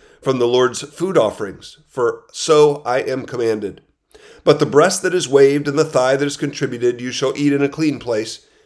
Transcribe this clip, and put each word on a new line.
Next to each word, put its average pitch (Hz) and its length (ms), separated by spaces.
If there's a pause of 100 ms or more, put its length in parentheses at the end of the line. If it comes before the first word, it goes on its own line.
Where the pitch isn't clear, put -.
(200)
from 131 200
the 120 80
Lord's 123 320
food 170 360
offerings, 101 600 (100)
for 120 340 (100)
so 151 520
I 127 180
am 131 220
commanded. 110 580 (600)
But 147 160
the 147 80
breast 156 360
that 180 120
is 147 140
waved 139 400
and 143 100
the 151 60
thigh 135 320
that 143 100
is 143 100
contributed 123 640
you 123 120
shall 131 240
eat 143 160
in 143 100
a 139 60
clean 147 320
place, 110 400 (260)